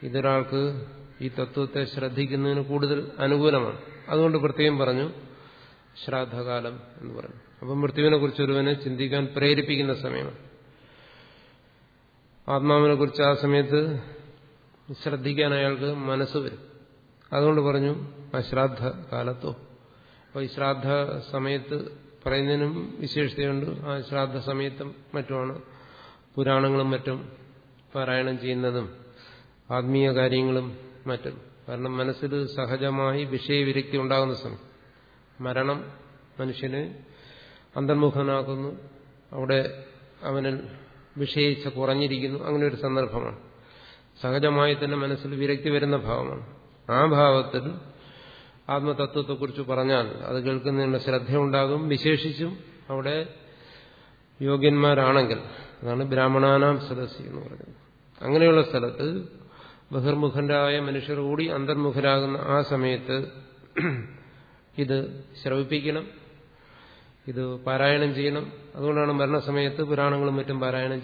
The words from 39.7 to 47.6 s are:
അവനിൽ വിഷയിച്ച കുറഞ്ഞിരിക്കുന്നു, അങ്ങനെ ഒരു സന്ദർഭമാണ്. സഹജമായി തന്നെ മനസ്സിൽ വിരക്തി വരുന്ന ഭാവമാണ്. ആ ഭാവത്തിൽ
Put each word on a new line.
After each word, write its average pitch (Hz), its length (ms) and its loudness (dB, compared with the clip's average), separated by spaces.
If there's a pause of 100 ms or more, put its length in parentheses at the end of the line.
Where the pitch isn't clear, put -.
അവനിൽ 135 260 -2 (640)
വിഷയിച്ച 143 460 0 (100)
കുറഞ്ഞിരിക്കുന്നു, 135 720 0
അങ്ങനെ 147 240 0
ഒരു - 140 -8
സന്ദർഭമാണ്. 123 540 -2 (840)
സഹജമായി 143 600 4
തന്നെ 143 220 -2
മനസ്സിൽ 139 280 -4 (100)
വിരക്തി 143 340 0
വരുന്ന 143 220 2 (100)
ഭാവമാണ്. 127 360 -4 (540)
ആ - 20 6 (160)
ഭാവത്തിൽ 135 500 4 (1080)